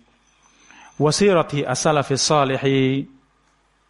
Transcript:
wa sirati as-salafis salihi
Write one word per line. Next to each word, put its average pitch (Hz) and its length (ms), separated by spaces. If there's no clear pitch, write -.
wa 151 80
sirati 156 560
as-salafis 139 560
salihi 135 840